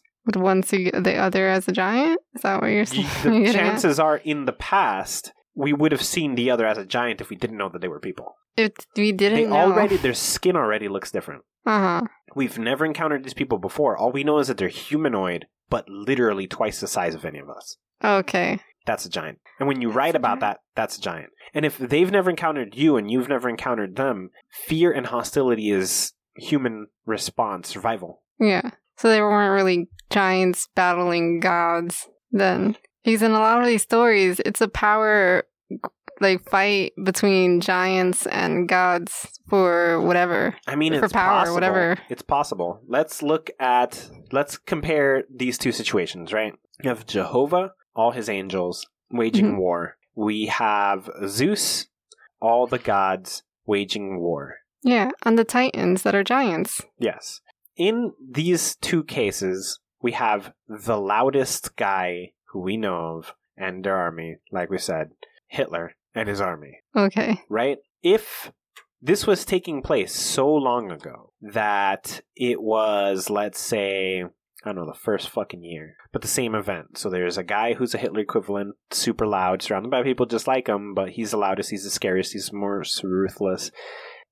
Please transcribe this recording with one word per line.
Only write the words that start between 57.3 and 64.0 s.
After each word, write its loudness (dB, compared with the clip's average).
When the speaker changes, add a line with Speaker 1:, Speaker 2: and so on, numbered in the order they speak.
Speaker 2:
In 0
these 0
two 0
cases, -4
we 0
have -2
the -4
loudest 0
guy -4
who -8
we -4
know -4
of -16
and -8
their 0
army, -4